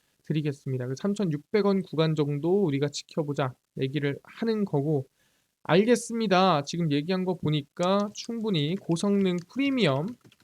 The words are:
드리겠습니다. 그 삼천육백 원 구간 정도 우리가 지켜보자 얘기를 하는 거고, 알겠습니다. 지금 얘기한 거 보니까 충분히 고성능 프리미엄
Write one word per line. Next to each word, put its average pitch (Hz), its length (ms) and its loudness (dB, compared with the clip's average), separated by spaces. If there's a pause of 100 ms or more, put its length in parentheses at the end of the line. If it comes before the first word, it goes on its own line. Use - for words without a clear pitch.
(260)
드리겠습니다. 139 600 -4
그 131 100 -6
삼천육백 202 680 -2
원 196 160 2
구간 160 320 0
정도 156 500 2
우리가 143 240 0
지켜보자 143 680 -4 (260)
얘기를 139 420 -2
하는 220 420 -2
거고, 147 420 0 (580)
알겠습니다. 190 960 4
지금 170 300 -2
얘기한 180 320 0
거 180 100 -2
보니까 175 800 0
충분히 196 600 -2
고성능 190 600 0 (160)
프리미엄 220 540 0 (380)